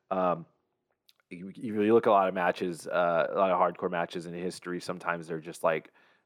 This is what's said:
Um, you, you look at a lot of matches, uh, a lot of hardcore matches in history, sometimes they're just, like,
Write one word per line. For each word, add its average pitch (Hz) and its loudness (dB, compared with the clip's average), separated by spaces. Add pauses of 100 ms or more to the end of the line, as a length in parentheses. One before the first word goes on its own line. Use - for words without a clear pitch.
(100)
Um, 90 0 (840)
you, 92 -14
you 107 0
look 117 6
at 120 6
a - 8
lot 98 6
of 92 -2
matches, 90 -2
uh, 85 2
a 76 -4
lot 95 4
of 90 2
hardcore 90 0
matches 87 -4
in 85 -12
history, 87 -8
sometimes 85 -6
they're 82 -6
just, 82 -12
like, 82 0 (340)